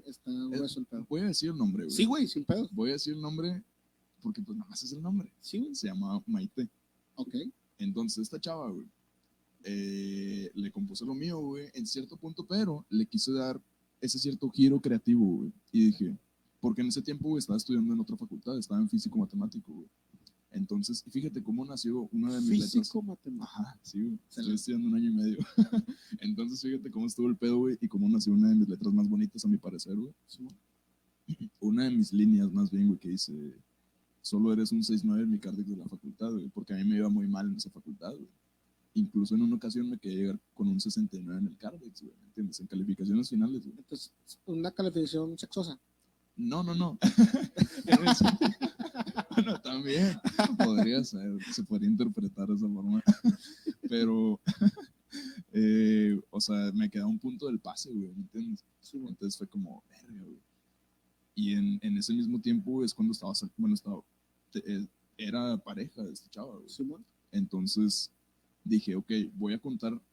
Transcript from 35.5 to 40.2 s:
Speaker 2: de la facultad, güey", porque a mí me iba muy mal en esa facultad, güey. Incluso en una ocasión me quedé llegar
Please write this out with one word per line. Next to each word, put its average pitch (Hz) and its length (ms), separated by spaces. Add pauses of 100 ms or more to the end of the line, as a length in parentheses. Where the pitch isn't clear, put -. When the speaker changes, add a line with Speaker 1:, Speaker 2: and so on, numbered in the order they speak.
Speaker 2:
de 101 80
la 87 100
facultad, 110 440
güey", 104 180
porque - 240
a 98 40
mí 95 60
me 107 120
iba 104 140
muy 101 180
mal 98 200
en 98 100
esa - 120
facultad, - 460
güey. - 120 (680)
Incluso 104 400
en 117 80
una 117 120
ocasión 120 320
me 123 120
quedé 95 160
llegar 98 240 (160)